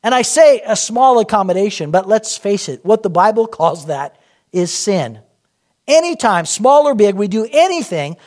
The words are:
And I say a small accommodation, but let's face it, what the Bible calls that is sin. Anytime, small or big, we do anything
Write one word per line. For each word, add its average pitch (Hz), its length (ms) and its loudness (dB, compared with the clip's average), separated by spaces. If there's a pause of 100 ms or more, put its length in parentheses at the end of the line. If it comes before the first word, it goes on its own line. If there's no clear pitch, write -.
And 233 120 0
I 247 80 2
say 285 420 4
a 208 120 -2
small 247 420 2
accommodation, 196 720 -2
but 190 180 0
let's 220 300 -2
face 202 320 -4
it, 127 160 -12
what 220 160 2
the - 80 -4
Bible 214 360 2
calls 160 380 -4
that 147 320 -8 (340)
is 175 220 -2
sin. 135 460 -4 (680)
Anytime, 269 600 0
small 285 420 2
or 277 60 0
big, 202 220 2
we 202 120 -2
do 220 240 -2
anything 285 640 -2 (100)